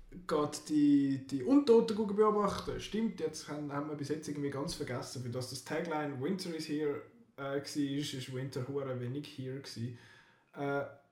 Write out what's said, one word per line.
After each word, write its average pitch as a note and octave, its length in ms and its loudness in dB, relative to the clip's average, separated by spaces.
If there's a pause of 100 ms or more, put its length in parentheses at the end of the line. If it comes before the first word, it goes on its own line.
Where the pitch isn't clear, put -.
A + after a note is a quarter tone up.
(260)
geht D3+ 420 0
die, C#3+ 580 6
die C#3 160 -2
Untoten A3+ 540 8
gucken G3+ 200 0
beobachten. G#3 640 2
Stimmt, G#3 400 -2
jetzt D#3 280 -4
haben, D3 240 -6
haben D3 180 -4
wir D3 60 -4
bis D3 120 -4
jetzt D#3 200 -4
irgendwie C#3+ 220 -2
ganz C#3+ 240 -4
vergessen, B2+ 500 -6
weil A#2 80 -4
das, - 180 -4
das - 140 -10
Tagline D3+ 560 -2
Winter F3 340 -2
is D#3 140 -6
here, D3 340 0 (340)
äh, C#3 60 -10
war, C#3 200 -2
ist C#3 720 -2
Winter B2+ 340 -4
hure C3+ 320 -4
wenig C3+ 260 -4
here C3 340 -8
gewesen. A#2+ 380 -8 (560)
Äh, C#3+ 280 -2 (300)